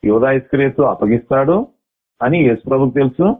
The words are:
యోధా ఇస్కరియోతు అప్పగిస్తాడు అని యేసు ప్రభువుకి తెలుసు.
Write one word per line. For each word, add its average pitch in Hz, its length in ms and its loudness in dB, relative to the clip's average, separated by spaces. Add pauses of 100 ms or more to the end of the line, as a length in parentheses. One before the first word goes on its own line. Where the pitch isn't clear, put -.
యోధా 113 260 2
ఇస్కరియోతు 135 500 -2
అప్పగిస్తాడు 135 840 0 (540)
అని 135 160 0
యేసు 127 320 0
ప్రభువుకి 135 240 0
తెలుసు. 139 460 0